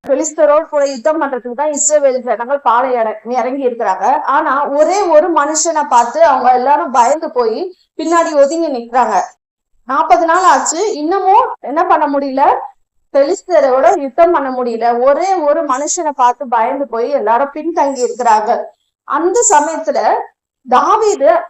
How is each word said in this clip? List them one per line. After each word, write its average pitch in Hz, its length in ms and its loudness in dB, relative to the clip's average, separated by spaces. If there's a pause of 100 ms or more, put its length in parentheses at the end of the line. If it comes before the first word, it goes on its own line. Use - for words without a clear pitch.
பெலிஸ்தரோடு 302 600 0
கூட 285 180 -2
யுத்தம் 294 360 -2
பண்றதுக்கு 247 320 -6
தான் 294 160 -4
இஸ்ரவேல் 285 480 0
ஜனங்கள் 240 420 -4
பாலை 247 320 2
இற-, 220 400 -4
இறங்கி 254 340 -4
இருக்கிறாங்க. 233 560 -2
ஆனா 285 460 0
ஒரே 320 340 0
ஒரு 339 300 2
மனுஷனை 311 560 0
பார்த்து 240 340 2
அவங்க 254 300 4
எல்லாரும் 277 380 2
பயந்து 285 400 2
போய் 247 460 -4 (200)
பின்னாடி 320 380 0
ஒதுங்கி 311 340 2
நிக்கிறாங்க. 233 520 -2 (640)
நாற்பது 320 420 2
நாள் 339 160 2
ஆச்சு, 349 520 0
இன்னமும் 370 640 0
என்ன 311 240 -2
பண்ண 302 340 0
முடியல? 277 380 0 (560)
பெலிஸ்தரோட 311 840 2
யுத்தம் 339 340 2
பண்ண 285 180 -2
முடியல. 240 520 -2
ஒரே 320 320 2
ஒரு 302 300 0
மனுஷனை 294 460 -4
பார்த்து 247 380 0
பயந்து 247 400 -2
போய் 240 220 -4
எல்லாரும் 247 440 0
பின்தங்கி 294 540 -2
இருக்கிறாங்க. 220 560 0 (400)
அந்த 349 440 -2
சமயத்துல 294 640 0 (540)
தாவீது 339 800 2